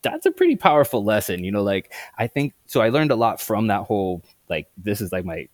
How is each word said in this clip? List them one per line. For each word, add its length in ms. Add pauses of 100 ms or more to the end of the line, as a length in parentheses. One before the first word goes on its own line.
that's 240
a 60
pretty 240
powerful 480
lesson, 400
you 80
know, 100
like, 320 (240)
I 100
think, 260 (120)
so 160
I 80
learned 220
a 40
lot 260
from 260
that 160
whole, 400 (260)
like, 180 (100)
this 240
is, 100
like, 140
my, 280